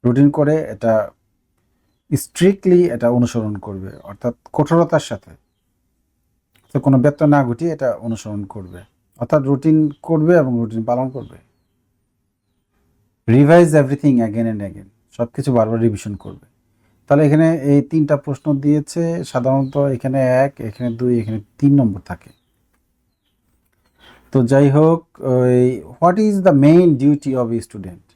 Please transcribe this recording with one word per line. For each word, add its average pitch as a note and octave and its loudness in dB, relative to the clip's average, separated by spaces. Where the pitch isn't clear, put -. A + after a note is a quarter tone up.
রুটিন C3 2
করে D3 0
এটা A2+ -2
strictly F3+ 2
এটা A#2+ -4
অনুসরণ A2+ -2
করবে, F#2+ -12
অর্থাৎ A#2+ -8
কঠোরতার E3 0
সাথে, G#2 -14
তো - -8
কোনো C3+ 2
ব্যত্যয় D3 0
না C#3+ 4
ঘটিয়ে E3 -6
এটা C3 -4
অনুসরণ G#2 -8
করবে, F2+ -18
অর্থাৎ C#3+ 0
রুটিন D#3 2
করবে D#3+ 0
এবং B2+ -2
রুটিন A2+ -6
পালন B2 -2
করবে। - -16
Revise D3+ 6
everything C3+ 0
again A2+ -4
and G#2 -8
again, G2 -18
সব A#2+ -6
কিছু C#3 -4
বারবার A2+ 0
রিভিশন G#2 -4
করবে। F#2+ -18
তাহলে D3 2
এখানে D#3 2
এই C#3+ 4
তিনটা D3+ 0
প্রশ্ন C#3+ -8
দিয়েছে, D3+ -2
সাধারণত C3 -2
এখানে C3+ -6
এক, C#3+ -2
এখানে B2 -8
দুই, B2 0
এখানে A2 -8
তিন C#3+ 4
নম্বর G2 -2
থাকে। - -16
তো C3+ 2
যাই C#3 4
হোক, E3 4
ওই B2+ 2
what F3+ 2
is G3+ 0
the F3 4
main E3+ 6
duty C#3+ 0
of A#2 -2
a - -4
student? F#2 -18